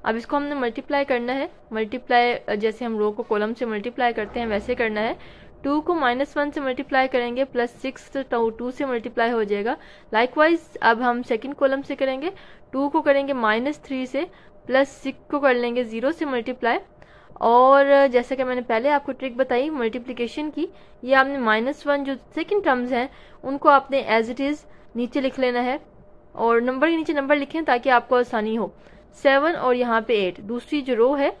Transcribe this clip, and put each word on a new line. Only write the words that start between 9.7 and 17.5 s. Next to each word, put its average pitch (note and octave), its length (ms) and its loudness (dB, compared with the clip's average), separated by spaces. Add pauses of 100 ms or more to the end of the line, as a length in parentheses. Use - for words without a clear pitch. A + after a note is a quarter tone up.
Likewise D4+ 680 2
अब A3+ 200 4
हम A#3+ 200 0
second B3+ 320 -4
column C4+ 280 0
से C#4 140 -8
करेंगे, C4+ 340 -2 (420)
टू C#4 160 0
को D#4 120 2
करेंगे C#4 320 2
माइनस A#3+ 520 0
थ्री C4 220 -6
से C#4+ 200 -4 (400)
plus C4+ 260 2
six - 380 -12
को D4 100 -2
कर C4+ 140 4
लेंगे A#3+ 300 -2
ज़ीरो A#3 280 -2
से E4 120 -6
multiply। B3 540 -2 (640)
और C#4 680 6